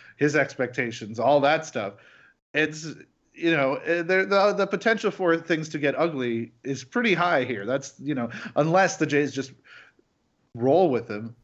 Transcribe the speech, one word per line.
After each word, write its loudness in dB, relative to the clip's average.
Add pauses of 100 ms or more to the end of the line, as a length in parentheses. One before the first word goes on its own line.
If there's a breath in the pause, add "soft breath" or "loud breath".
(160 loud breath)
his 2
expectations, -4
all 4
that 2
stuff, -6 (580 soft breath)
it's, -2 (460)
you -2
know, 2 (100)
eh, 0
there, 2
the, 4
the 0
potential 0
for 2
things -2
to -6
get 2
ugly -2 (100)
is -8
pretty 0
high 2
here. -6
That's, -4
you -6
know, -4 (260 loud breath)
unless 4
the 0
Jays 0
just -8 (1040 loud breath)
roll 4
with -2
him -8